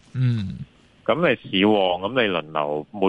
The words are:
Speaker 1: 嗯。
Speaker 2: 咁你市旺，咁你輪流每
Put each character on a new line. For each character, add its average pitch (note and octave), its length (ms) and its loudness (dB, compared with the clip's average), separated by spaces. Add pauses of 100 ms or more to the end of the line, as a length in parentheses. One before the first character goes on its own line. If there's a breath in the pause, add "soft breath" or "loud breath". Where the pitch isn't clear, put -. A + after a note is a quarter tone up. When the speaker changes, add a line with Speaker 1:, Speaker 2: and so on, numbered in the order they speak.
(140)
Speaker 1:
嗯。 A#2 440 -2 (460)
Speaker 2:
咁 A2+ 160 0
你 B2+ 380 0
市 F#2+ 80 4
旺， F#2+ 340 2
咁 G2 80 -4 (120)
你 A2 80 2
輪 F2 120 0 (120)
流 D2+ 380 -2
每 G#2 180 -10